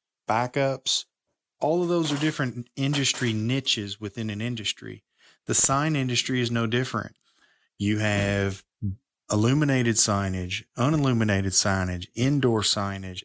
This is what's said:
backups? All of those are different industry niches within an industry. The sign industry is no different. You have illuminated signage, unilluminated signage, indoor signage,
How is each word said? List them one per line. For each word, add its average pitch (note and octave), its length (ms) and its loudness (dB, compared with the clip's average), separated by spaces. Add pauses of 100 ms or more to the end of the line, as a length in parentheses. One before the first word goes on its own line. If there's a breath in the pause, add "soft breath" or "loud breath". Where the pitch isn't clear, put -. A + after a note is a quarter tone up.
(260)
backups? B2+ 800 0 (560)
All E3 220 2
of E3+ 60 0
those E3+ 220 0
are D3 60 0
different C#3 580 -2
industry C3+ 600 0
niches A2 640 -2
within G#2+ 300 -6
an G#2 100 -6
industry. A2 640 -6 (400 soft breath)
The - 100 -2
sign D3 400 2
industry B2+ 460 0
is A#2 100 0
no A#2 160 0
different. A#2 500 -2 (600)
You G#2 220 0
have G2+ 640 0 (680)
illuminated B2 600 4
signage, F#2 720 0 (120)
unilluminated A#2 760 2
signage, F#2 640 0
indoor B2+ 460 2
signage, G2 640 -4